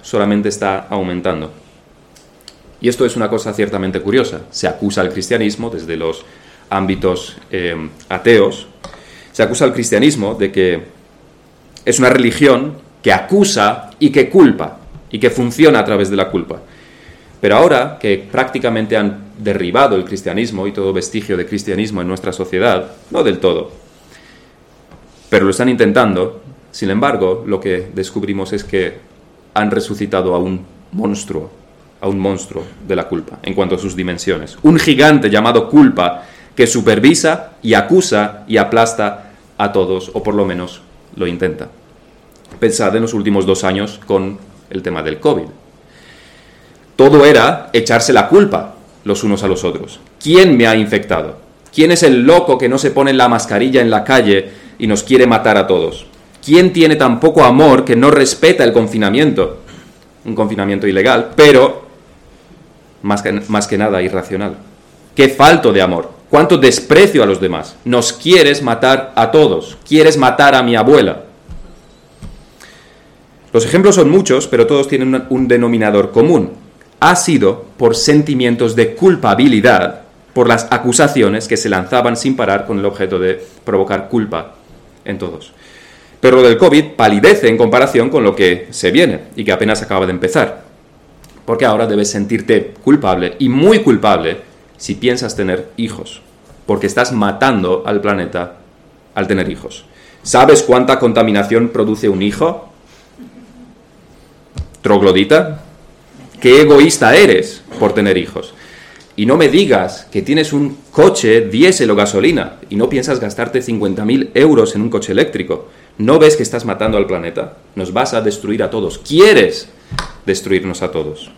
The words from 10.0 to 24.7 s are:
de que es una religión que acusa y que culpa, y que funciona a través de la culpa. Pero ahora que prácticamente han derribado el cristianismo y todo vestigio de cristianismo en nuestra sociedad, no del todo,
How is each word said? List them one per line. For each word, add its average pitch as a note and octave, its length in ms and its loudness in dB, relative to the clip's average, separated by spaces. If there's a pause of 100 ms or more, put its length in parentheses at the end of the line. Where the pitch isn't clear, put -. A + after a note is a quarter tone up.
de G2+ 180 -4
que F#2 320 -2 (1000)
es A#2+ 140 2
una B2+ 100 4
religión C3 640 0 (280)
que G2+ 120 0
acusa A2 840 -2
y - 100 2
que C3+ 200 2
culpa, B2 500 2 (300)
y G#2 100 -10
que A#2 100 0
funciona B2 500 2
a G#2 60 -2
través G2+ 240 -2
de G2+ 60 -4
la F#2+ 140 -2
culpa. E2 300 -8 (800)
Pero G#2 160 2
ahora D3 440 2
que G2 300 -4
prácticamente A#2 680 -4
han G2+ 280 -4 (120)
derribado G#2 580 0
el F#2 100 -2
cristianismo G2 600 -8
y G2+ 40 -6
todo G2 200 -4
vestigio F#2+ 460 -6
de F2 80 -6
cristianismo G#2 560 -6
en F2 60 -8
nuestra F#2 260 -8
sociedad, F#2 580 -4 (200)
no - 120 -2
del F#2+ 160 -2
todo, E2 320 -2 (1600)